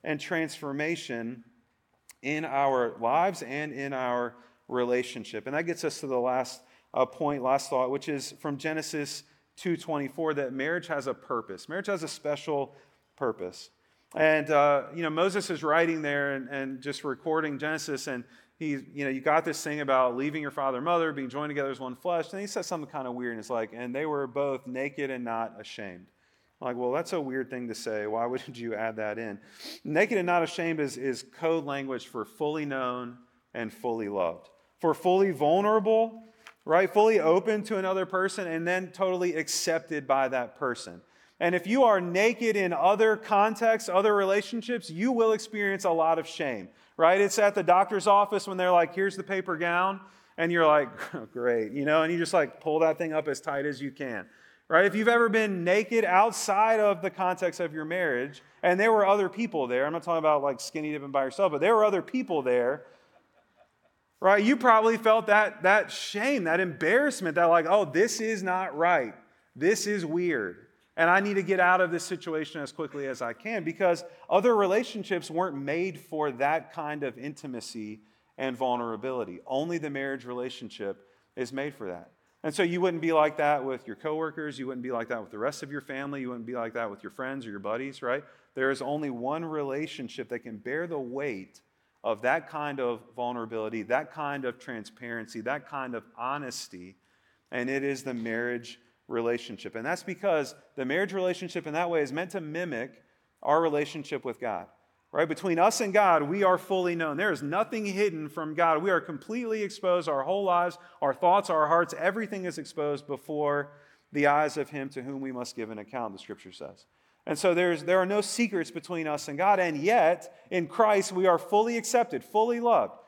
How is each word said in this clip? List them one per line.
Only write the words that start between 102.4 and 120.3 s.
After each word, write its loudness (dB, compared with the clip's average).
mimic -8
our 2
relationship -2
with -8
God, -6
right? 0
Between -2
us 4
and -2
God, 6
we 0
are 4
fully -2
known. -2
There 0
is -4
nothing -2
hidden -2
from -8
God. 4
We 2
are 4
completely -6
exposed. 0
Our 0
whole -2
lives, 2
our 2
thoughts, 4
our 4
hearts, 4
everything -2
is -6
exposed -4
before -2
the 4
eyes 4
of -4
him -8
to -10
whom -8
we -6
must -10
give -6
an -10
account, -8
the -16
scripture -16
says. -16
And -4
so 4
there's, 2
there 2
are 4
no 0
secrets -2
between -6
us -4
and -6
God, 6
and 0
yet 4